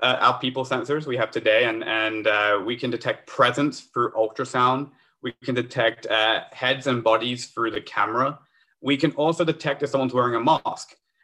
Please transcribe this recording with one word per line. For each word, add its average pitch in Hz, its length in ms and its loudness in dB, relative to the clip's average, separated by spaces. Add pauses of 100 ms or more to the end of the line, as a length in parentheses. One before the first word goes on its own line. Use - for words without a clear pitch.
uh, 127 200 2
our 123 180 4
people 127 260 -4
sensors 139 420 -4
we 127 100 -4
have 113 140 0
today, 113 340 4
and, 113 200 -2
and, 110 420 -2
uh, 104 380 2
we 120 120 -4
can 123 140 -4
detect 117 360 -4
presence 127 540 2
through - 320 -2
ultrasound. 127 800 0 (300)
We - 220 -8
can 123 120 -4
detect, 117 520 -2
uh, 110 460 2
heads 131 340 -2
and 123 160 0
bodies 113 440 0
through 113 260 -4
the 101 80 -6
camera. 117 580 -2 (420)
We 139 160 0
can 147 160 2
also 160 320 0
detect 151 380 -2
if 143 80 -4
someone's 131 240 0
wearing 120 220 2
a 113 40 0
mask. - 560 0 (280)